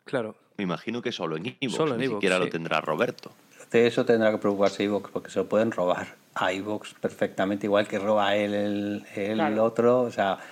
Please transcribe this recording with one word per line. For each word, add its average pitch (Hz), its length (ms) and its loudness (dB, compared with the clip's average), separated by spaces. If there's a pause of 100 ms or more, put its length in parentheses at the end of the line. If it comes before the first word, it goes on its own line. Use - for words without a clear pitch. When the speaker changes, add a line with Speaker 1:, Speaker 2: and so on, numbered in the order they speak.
Speaker 1:
Claro. 113 300 -4 (220)
Speaker 2:
Me 104 60 -2
imagino 98 380 -4
que 120 100 -4
solo 82 260 -4
en 101 220 -8
Evox, 127 160 -4
Speaker 1:
Solo 151 180 0
en 113 60 -4
Speaker 2:
ni 131 60 -2
Speaker 1:
Evox, 120 120 -2
Speaker 2:
siquiera 92 220 2
lo 90 60 2
Speaker 1:
sí. 90 60 -6
Speaker 2:
tendrá 82 300 -2
Roberto. 78 500 -2 (400)
Speaker 3:
De 117 140 6
eso 120 200 2
tendrá 110 260 4
que 110 60 -2
preocuparse 101 460 2
Evox, 101 280 -2
porque - 180 -8
se - 100 -4
lo 92 80 0
pueden 110 240 2
robar 90 440 -2 (180)
a 95 200 0
Evox 104 420 -6
perfectamente, 101 680 -2
igual 101 220 4
que 107 120 -4
roba 101 360 2
él 104 180 0
el, 104 520 -2 (100)
el 104 200 -2
Speaker 4:
Claro. 107 280 0
Speaker 3:
otro. 117 380 4
O 117 100 -2
sea, 98 260 0 (140)